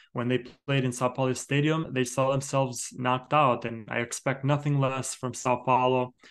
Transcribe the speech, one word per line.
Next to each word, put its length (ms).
when 160
they 100
played 180
in 80
Sao 180
Paulo 240
Stadium, 580
they 120
saw 260
themselves 680
knocked 380
out, 320
and 240
I 80
expect 460
nothing 360
less 340
from 200
Sao 220
Paulo 480